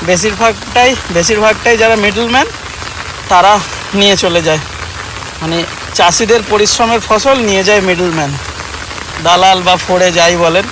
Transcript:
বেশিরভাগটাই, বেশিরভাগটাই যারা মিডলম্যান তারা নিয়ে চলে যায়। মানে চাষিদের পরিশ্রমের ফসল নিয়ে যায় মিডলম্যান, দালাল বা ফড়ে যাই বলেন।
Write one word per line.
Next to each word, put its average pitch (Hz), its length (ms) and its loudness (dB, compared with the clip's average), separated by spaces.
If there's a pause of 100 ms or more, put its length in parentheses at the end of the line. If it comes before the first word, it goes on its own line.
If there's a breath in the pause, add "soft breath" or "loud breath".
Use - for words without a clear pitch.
বেশিরভাগটাই, 214 920 0 (160)
বেশিরভাগটাই 214 640 2
যারা 226 180 4
মিডলম্যান 226 520 0 (800)
তারা 196 300 6 (340)
নিয়ে 202 240 2
চলে 175 240 0
যায়। 156 180 0 (800)
মানে 165 220 -4 (300)
চাষিদের 202 460 2 (100)
পরিশ্রমের 214 500 2
ফসল 254 400 2
নিয়ে 196 240 0
যায় 208 180 2
মিডলম্যান, 170 520 -2 (920)
দালাল 185 380 4
বা 180 140 2
ফড়ে 180 360 0
যাই 170 240 2
বলেন। 170 360 2